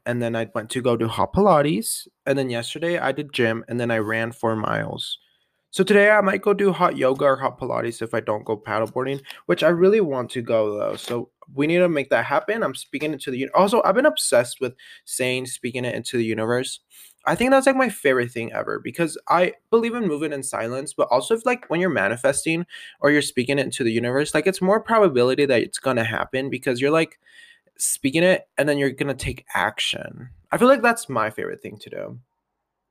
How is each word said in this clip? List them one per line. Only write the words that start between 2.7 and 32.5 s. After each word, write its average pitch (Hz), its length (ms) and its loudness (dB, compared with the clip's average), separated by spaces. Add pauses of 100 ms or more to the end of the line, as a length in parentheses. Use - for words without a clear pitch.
I 135 140 -2
did 143 200 -8
gym, 113 360 0
and 120 100 -6
then 120 120 -2
I 113 80 0
ran 113 340 -2
four 113 240 -2
miles. - 640 -4 (520)
So 190 140 0
today 202 260 6
I 214 100 6
might 196 220 0
go 208 100 2
do 196 200 2
hot 160 240 2
yoga 135 280 2
or 135 120 4
hot 127 220 -4
Pilates 117 440 -4
if 113 100 -8
I 113 80 -2
don't 110 240 -4
go 110 120 -4
paddleboarding, 127 680 -4 (240)
which 131 160 -2
I 156 60 6
really 190 320 4
want 135 320 -2
to 123 100 -6
go, 110 340 0
though. 104 200 -4
So - 340 -8 (240)
we 143 120 0
need 170 120 2
to 180 100 6
make 147 220 -2
that 117 140 4
happen. 156 380 -2
I'm 139 120 -2
speaking 151 400 -8
it 139 80 -10
to - 80 -8
the 123 80 -4
uni-, 131 140 -6
also, 202 300 4
I've 185 120 2
been 254 120 4
obsessed 123 540 2
with 123 140 -4 (300)
saying, 127 420 -2
"Speaking 127 380 -6
it 117 100 -4
into 117 220 -6
the 117 80 2
universe." 113 560 -2 (480)
I 156 60 4
think 247 160 0
that's, 269 160 4
like, 269 100 4
my 262 120 2
favorite 127 420 0
thing 113 220 -6
ever 110 260 -4
because - 400 -4 (100)
I 175 260 2 (160)
believe 226 260 2
in 233 100 -2
moving 151 260 -2
in 139 120 -6
silence, 131 500 -6
but - 160 0
also 143 240 2
if, 226 100 -2
like, 247 240 -2
when 160 120 0
you're 185 100 0
manifesting 135 760 0 (340)
or 143 100 4
you're 147 100 4
speaking 139 380 -2
it 135 60 2
into 139 180 -6
the 113 100 0
universe, 123 400 -2
like, 151 140 0
it's 185 160 -2
more 196 180 2
probability 147 640 4
that 127 160 2
it's - 200 -4
gonna 131 240 0
happen 131 460 -4
because 127 300 -2
you're, 143 120 2
like, 160 260 0 (600)
speaking - 440 0
it 185 340 4
and 143 120 2
then 143 100 2
you're 139 120 2
gonna 143 220 -4
take 131 320 -8 (100)
action. - 760 -4 (220)
I - 40 2
feel 240 120 4
like 262 140 6
that's 233 260 0
my 110 220 -2
favorite 92 300 -8
thing - 180 -14
to - 120 -20
do. - 300 -12 (720)